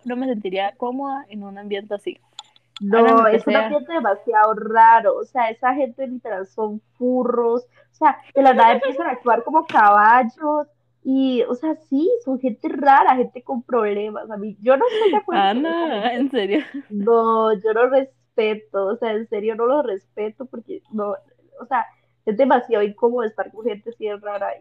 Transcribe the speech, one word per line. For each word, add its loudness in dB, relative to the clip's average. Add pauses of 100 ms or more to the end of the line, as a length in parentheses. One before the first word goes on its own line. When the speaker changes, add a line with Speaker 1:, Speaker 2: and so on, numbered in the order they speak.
Speaker 1:
no -8
me -6
sentiría -6
cómoda -8
en -16
un -18
ambiente -10
así. -12 (640)
Speaker 2:
No, 2
Speaker 1:
Hagan 6
lo 4
que 4
Speaker 2:
es -6
un 0
Speaker 1:
sea. 2
Speaker 2:
ambiente -4
demasiado 2
raro, 4
o -6
sea, -2
esa -2
gente -6
literal -10
son -8 (180)
furros, 0
o -20
sea, 0 (160)
de 4
la 8
nada 6
empiezan -4
a -2
actuar 0
como 0
caballos, 4 (360)
y, 0
o -6
sea, -4 (140)
sí, 0 (140)
son -4
gente -4
rara, 4
gente -4
con -8
problemas, -4
a -12
mí, -10
yo 4
no 0
estoy 0
de 2
acuerdo -2
con 2
Speaker 1:
Ana, -2
Speaker 2:
esa -2
gente. -4
Speaker 1:
¿en -2
serio? -2 (260)
Speaker 2:
No, 2
yo -2
no 2
respeto, -4
o -4
sea, -4
en -6
serio -6
no -2
lo 2
respeto -10
porque -16 (100)
no, -6 (500)
o -18
sea, -4 (400)
es -2
demasiado 2
incómodo -2
estar -8
con -14
gente -8
así -12
de -8
rara -8 (120)